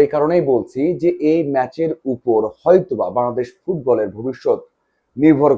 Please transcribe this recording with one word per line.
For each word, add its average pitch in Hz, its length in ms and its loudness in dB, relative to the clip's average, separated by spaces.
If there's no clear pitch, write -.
এই 143 60 4
কারণেই 151 340 0
বলছি 131 400 -2
যে 156 160 0
এই 165 340 0
ম্যাচের 139 480 -4
উপর 120 340 0
হয়তোবা 135 500 2
বাংলাদেশ 120 380 -4
ফুটবলের 120 480 -2
ভবিষ্যৎ 117 500 -4
নির্ভর 147 400 4